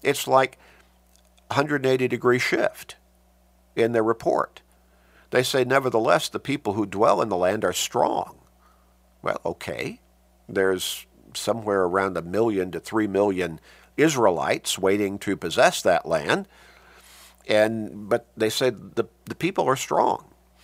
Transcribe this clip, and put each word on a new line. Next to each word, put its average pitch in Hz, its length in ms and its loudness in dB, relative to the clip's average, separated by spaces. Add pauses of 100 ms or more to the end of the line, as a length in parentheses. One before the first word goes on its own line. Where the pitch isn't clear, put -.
it's - 240 -2
like 131 320 2 (920)
a - 40 -6
hundred 143 320 0
and 131 60 4
eighty 127 160 2
degree 123 300 2
shift - 580 -2 (800)
in 117 180 2
their 113 120 2
report. - 560 -2 (680)
They 127 120 2
say, 131 220 0
"Nevertheless, 131 640 2
the 107 100 -8
people 135 360 -4
who 107 100 -2
dwell 113 380 2
in 110 80 -2
the 90 80 0
land 101 260 2
are 90 80 0
strong." - 640 -2 (840)
Well, - 240 -4
okay, 90 540 -8 (480)
there's 95 580 -2 (260)
somewhere 104 500 -2
around 92 340 0
a 82 60 -4
million 95 500 0
to 82 80 -8
three 107 260 0
million 95 520 0 (380)
Israelites 101 840 2
waiting 98 420 0
to 98 160 -2
possess 117 460 2
that 87 240 2
land, 82 400 0 (1000)
and, 107 600 0
but 117 180 0 (100)
they 113 140 0
say 127 200 0
the, 104 360 -6 (180)
the - 100 -10
people 170 320 -2
are 131 80 2
strong. - 520 -2 (380)